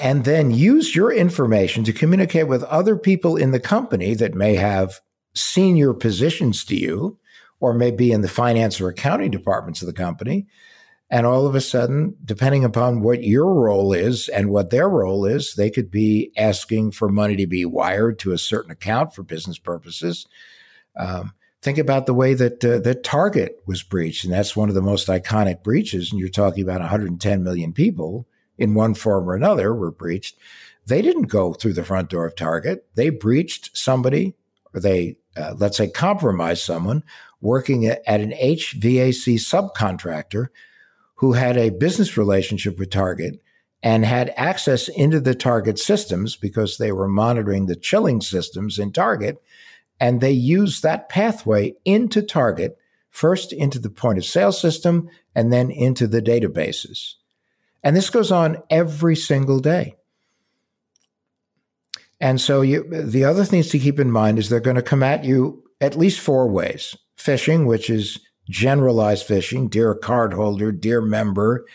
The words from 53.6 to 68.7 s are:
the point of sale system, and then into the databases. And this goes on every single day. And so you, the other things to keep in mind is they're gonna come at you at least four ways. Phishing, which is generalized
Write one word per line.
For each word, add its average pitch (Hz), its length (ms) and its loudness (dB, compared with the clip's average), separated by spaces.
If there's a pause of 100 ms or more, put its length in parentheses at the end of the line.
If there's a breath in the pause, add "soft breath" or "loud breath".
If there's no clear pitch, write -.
the 113 100 -6
point 104 300 -2
of 87 60 -4
sale 196 260 2
system, 170 580 0 (240 loud breath)
and 120 200 2
then 123 180 2
into 127 380 0
the 117 120 2
databases. 104 920 -2 (720)
And 147 100 4
this 190 160 2
goes 208 220 2
on 160 360 2
every 160 460 2
single 135 460 0
day. 160 340 -2 (2250 soft breath)
And 131 200 2
so 139 220 2
you, 139 280 2
the 135 340 0
other 180 200 4
things 180 240 2
to 151 100 0
keep 143 220 2
in 131 100 4
mind 110 300 4
is 101 80 -4
they're 120 100 2
gonna 123 240 2
come 135 220 2
at 143 200 0
you 131 380 0 (180)
at 143 160 0
least 185 220 2
four 131 300 2
ways. - 480 -4 (200)
Phishing, 156 500 2
which 113 220 0
is 110 300 -2 (300 soft breath)
generalized 113 800 2